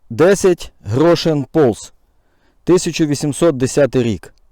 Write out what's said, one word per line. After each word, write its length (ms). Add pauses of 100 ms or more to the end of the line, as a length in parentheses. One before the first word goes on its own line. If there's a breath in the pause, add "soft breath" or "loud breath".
(100)
десять 640 (120)
грошен 600
полз. 480 (720)
Тисяча 420
вісімсот 500
десятий 460
рік. 320 (180)